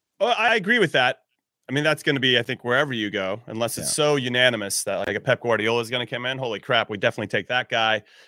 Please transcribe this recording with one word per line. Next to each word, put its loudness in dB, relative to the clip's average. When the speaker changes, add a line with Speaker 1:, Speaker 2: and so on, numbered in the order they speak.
Speaker 1:
Well, 2
I 2
agree 2
with 2
that. 2
I -6
mean, 0
that's 0
gonna 0
be, 4
I 2
think, -8
wherever 0
you -2
go, -4
unless -4
it's -8
Speaker 2:
Yeah. -4
Speaker 1:
so 2
unanimous 2
that, -4
like, -2
a -4
Pep 0
Guardiola 2
is -10
gonna -4
come -8
in. -6
Holy -4
crap, 0
we -4
definitely -2
take -4
that -2
guy. 0